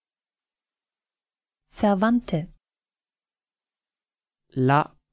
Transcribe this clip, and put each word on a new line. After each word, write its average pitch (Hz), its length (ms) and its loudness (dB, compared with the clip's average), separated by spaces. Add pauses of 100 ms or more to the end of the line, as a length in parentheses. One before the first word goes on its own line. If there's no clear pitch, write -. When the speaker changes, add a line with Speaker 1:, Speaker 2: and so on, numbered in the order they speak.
(1700)
Speaker 1:
Verwandte. 202 800 -2 (2000)
Speaker 2:
La 135 420 0 (160)